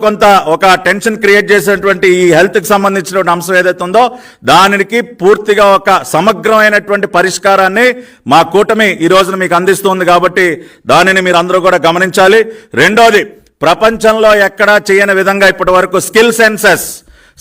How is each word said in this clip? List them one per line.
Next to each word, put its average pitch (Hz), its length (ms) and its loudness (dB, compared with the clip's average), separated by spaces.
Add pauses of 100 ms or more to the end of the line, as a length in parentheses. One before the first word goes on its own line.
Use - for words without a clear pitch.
కొంత 214 220 0 (300)
ఒక 190 180 2 (120)
టెన్షన్ 202 380 -4
క్రియేట్ 202 300 2
చేసేటువంటి 196 560 0 (100)
ఈ - 20 0 (160)
హెల్త్కి 185 360 0
సంబంధించినటువంటి 196 640 -2
అంశం 175 260 -4
ఏదైతే 180 260 -2
ఉందో, 208 160 2 (480)
దానికి 196 480 0 (220)
పూర్తిగా 208 440 2 (140)
ఒక 190 180 0 (160)
సమగ్రమైనటువంటి 202 1040 0
పరిష్కారాన్ని 190 720 0 (460)
మా 156 60 4 (140)
కూటమి 214 360 0 (160)
ఈ 165 100 2
రోజున 190 280 0
మీకు 175 160 -2
అందిస్తుంది 185 520 -2
కాబట్టి 180 360 0 (460)
దానిని 185 340 2
మీరు 175 140 0
అందరూ 180 260 -2
కూడా 180 200 2
గమనించాలి. 185 520 2 (420)
రెండోది, 208 420 2 (420)
ప్రపంచంలో 220 680 0 (160)
ఎక్కడా 208 300 0 (120)
చేయని 202 300 0
విధంగా 196 340 0
ఇప్పటి 185 240 -2
వరకు 185 300 0
స్కిల్ 226 340 2
సెన్సస్, 208 460 0 (540)